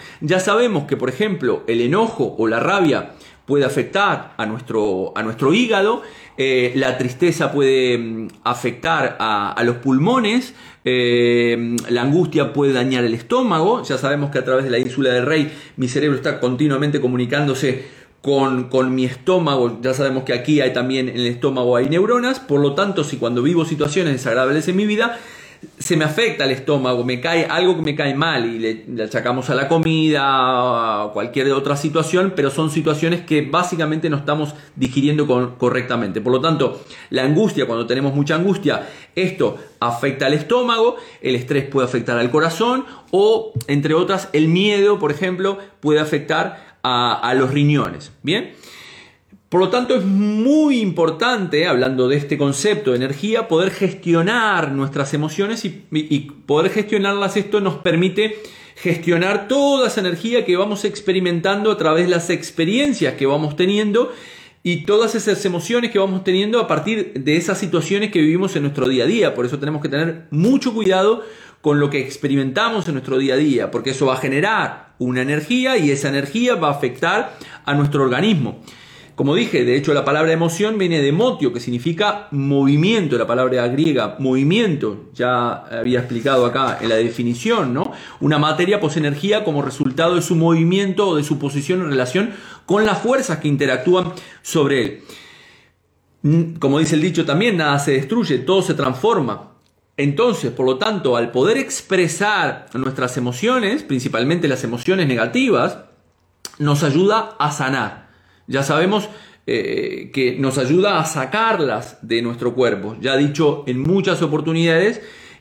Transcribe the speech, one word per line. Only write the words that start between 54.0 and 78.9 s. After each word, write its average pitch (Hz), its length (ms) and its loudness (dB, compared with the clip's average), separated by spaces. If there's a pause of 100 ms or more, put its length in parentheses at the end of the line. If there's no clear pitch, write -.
nuestras 139 420 -2
emociones 196 500 -2
y, - 280 -10
y, 156 240 0
y 139 60 0
poder 160 500 0
gestionarlas. 202 680 0
Esto 202 240 0
nos 185 140 0
permite 185 640 0 (360)
gestionar 180 720 0
toda 277 420 2
esa - 100 -2
energía 202 440 0
que 175 140 2
vamos 208 280 -2
experimentando 185 840 0
a 208 80 0
través 160 280 2
de 175 40 0
las 170 220 0
experiencias 180 800 0
que 135 140 0
vamos 147 280 0
teniendo 208 560 2 (520)
y 175 220 -2
todas 220 280 2
esas 214 320 -2
emociones 226 460 -2
que 202 80 0
vamos 190 240 0
teniendo 202 360 2
a 214 80 0
partir 202 460 -2
de 143 240 0
esas 175 220 -2
situaciones 196 500 -2
que 180 120 2
vivimos 175 340 2
en 147 80 0
nuestro 139 260 0
día 127 140 2
a 131 40 2
día. 190 280 2
Por 123 100 0
eso 131 140 -4
tenemos 147 240 -4
que 147 60 -4
tener 160 420 -2
mucho 226 420 2
cuidado 208 500 2 (380)
con 147 180 2
lo 143 120 2
que 143 80 -2
experimentamos 139 880 -2
en 156 80 -4
nuestro 131 240 -2
día 135 160 2
a - 20 4
día, 127 320 2
porque 117 220 -4
eso 139 160 0
va 131 80 2
a - 20 -6
generar 160 800 -2
una 127 240 -2
energía 240 560 0
y 147 140 2
esa 139 180 -2
energía 214 460 0
va 160 140 0
a - 20 0
afectar 165 680 -2 (280)
a 143 100 0
nuestro 143 260 2
organismo. 135 580 0 (560)